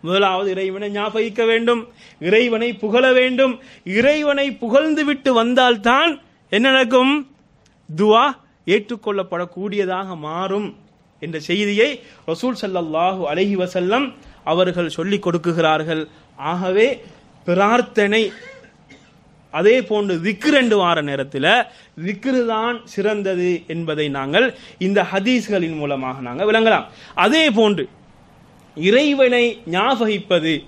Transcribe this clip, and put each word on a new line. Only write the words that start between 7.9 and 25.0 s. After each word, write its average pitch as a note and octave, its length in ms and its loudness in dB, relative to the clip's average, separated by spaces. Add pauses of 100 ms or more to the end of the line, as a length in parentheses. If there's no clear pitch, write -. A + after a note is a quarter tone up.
துவா G#3+ 340 4 (360)
ஏற்றுக்கொள்ளப்படக்கூடியதாக F#3+ 1500 -4
மாறும் F3+ 600 -6 (440)
என்ற D#3+ 200 -10
செய்தியை G3+ 600 0 (240)
ரசூல் A#3+ 340 -2
ஸல்லல்லாஹு F3+ 640 -2 (100)
அலைஹி G3 240 0
வஸல்லம் F#3 580 -2 (300)
அவர்கள் F3 440 0
சொல்லிக் F3+ 380 -4
கொடுக்குகிறார்கள். D#3+ 840 0 (280)
ஆகவே F#3 680 0 (400)
பிரார்த்தனை, G#3 880 0 (1160)
அதே G#3+ 320 4
போன்று G#3 340 -2
திக்ர் G#3+ 380 -2
என்று A#3+ 220 4
வார F3 260 2
நேரத்துல C#3+ 600 0 (400)
திக்ரு A#3+ 420 -2
தான் A3+ 380 -4
சிறந்தது F#3+ 840 -2
என்பதை D#3+ 420 -4
நாங்கள் C#3+ 500 0 (200)
இந்த F#3+ 240 2